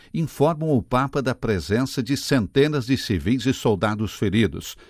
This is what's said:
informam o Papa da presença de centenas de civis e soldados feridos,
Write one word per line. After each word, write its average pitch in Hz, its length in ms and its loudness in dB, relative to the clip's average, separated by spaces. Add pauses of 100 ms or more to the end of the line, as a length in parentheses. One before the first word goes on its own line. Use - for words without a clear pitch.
(120)
informam 156 640 0
o 107 60 2
Papa 135 400 0
da 123 100 0
presença 113 680 -2
de 127 140 -2
centenas 135 680 2
de 131 100 2
civis 104 500 0
e 135 80 2
soldados 107 600 0
feridos, 101 640 0 (140)